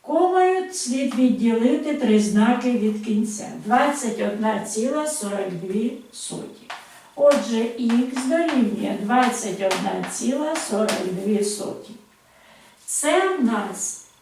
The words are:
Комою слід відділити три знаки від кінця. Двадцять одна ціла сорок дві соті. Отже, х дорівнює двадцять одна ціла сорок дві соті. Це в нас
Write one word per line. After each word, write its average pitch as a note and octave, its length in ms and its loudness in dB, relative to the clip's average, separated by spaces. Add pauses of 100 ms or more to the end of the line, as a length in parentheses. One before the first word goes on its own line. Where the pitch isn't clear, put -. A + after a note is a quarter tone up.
Комою F#4 720 2
слід B3+ 420 -2
відділити B3 760 2
три G#3+ 260 4
знаки A3 520 2
від G#3+ 340 0
кінця. G#3+ 460 -2 (140)
Двадцять B3+ 560 0
одна G#3 380 -2
ціла D4 480 -2
сорок G3 420 -6
дві F#3+ 480 -4 (140)
соті. - 560 -12 (480)
Отже, A#3 500 4 (500)
х - 140 -2
дорівнює D4 720 0
двадцять G#3+ 600 0
одна F#3 500 -2
ціла C#4+ 440 -2
сорок G#3+ 360 -2 (200)
дві G3+ 320 0
соті. - 480 -6 (920)
Це F#4 520 0
в B3+ 80 2
нас G3+ 600 -4 (160)